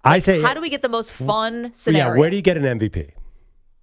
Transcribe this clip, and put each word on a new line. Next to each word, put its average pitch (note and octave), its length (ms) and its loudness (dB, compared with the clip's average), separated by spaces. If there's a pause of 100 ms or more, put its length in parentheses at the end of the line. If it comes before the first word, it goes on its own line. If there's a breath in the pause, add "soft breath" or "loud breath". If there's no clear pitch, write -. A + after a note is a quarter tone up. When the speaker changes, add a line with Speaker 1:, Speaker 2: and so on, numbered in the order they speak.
Speaker 1:
I C#3 120 6
Speaker 2:
Like, F#3 80 2
Speaker 1:
say F3+ 180 2
Speaker 2:
how B3 120 2
do D#4+ 80 -8
we E4+ 80 -6
get C#4 140 -4
the B3+ 60 -2
most A3+ 240 -6
fun A3 500 -4
Speaker 1:
Yeah, A#3+ 100 -12
Speaker 2:
scenario? C3+ 460 2
Speaker 1:
where D#3+ 100 4
do G3 60 -2
you G3+ 80 -2
get F3+ 140 2
an C#3 80 -2
M B2 140 0
V G#2+ 100 0
P? D#2 180 -8 (760)